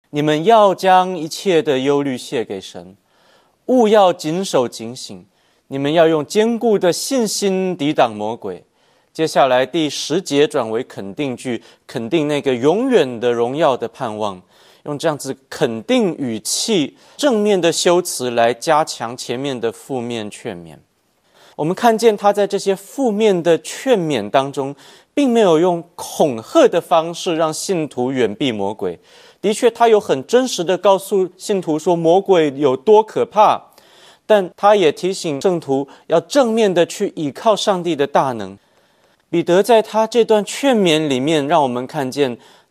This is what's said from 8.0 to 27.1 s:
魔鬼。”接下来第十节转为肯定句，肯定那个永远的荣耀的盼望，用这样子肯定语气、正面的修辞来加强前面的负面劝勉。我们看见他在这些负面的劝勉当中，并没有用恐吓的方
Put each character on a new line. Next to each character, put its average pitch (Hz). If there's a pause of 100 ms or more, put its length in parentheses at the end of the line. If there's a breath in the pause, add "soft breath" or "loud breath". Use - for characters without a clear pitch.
魔 107
鬼。” 95 (480)
接 160
下 151
来 127
第 156
十 156
节 143
转 131
为 113
肯 98
定 135
句， 117 (240 soft breath)
肯 117
定 156
那 147
个 131
永 160
远 135
的 120
荣 120
耀 147
的 117
盼 110
望， 98 (420 soft breath)
用 147
这 156
样 151
子 135 (120)
肯 113
定 233
语 113
气、 - (200 soft breath)
正 269
面 208
的 165
修 175
辞 127
来 117
加 156
强 120
前 123
面 135
的 113
负 127
面 117
劝 104
勉。 82 (800 soft breath)
我 151
们 165
看 226
见 214
他 202
在 202
这 196
些 190
负 254
面 202
的 160
劝 233
勉 139
当 139
中， 139 (360 loud breath)
并 285
没 233
有 175
用 170 (140)
恐 131
吓 277
的 180
方 165